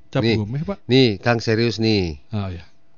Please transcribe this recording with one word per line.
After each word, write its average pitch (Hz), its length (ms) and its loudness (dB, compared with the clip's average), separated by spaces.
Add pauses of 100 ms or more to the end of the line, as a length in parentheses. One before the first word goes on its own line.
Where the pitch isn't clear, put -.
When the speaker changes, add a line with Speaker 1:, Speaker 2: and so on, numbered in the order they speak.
Speaker 1:
Cap 135 100 -2
Speaker 2:
Nih, 113 160 2
Speaker 1:
Gomeh, 110 260 -4
Pak? 190 240 -8
Speaker 2:
nih, 123 320 4
Kang, 120 220 0
serius 113 380 0
nih. 101 420 0 (100)
Speaker 1:
Oh, 101 200 -6
ya. 87 160 -12 (320)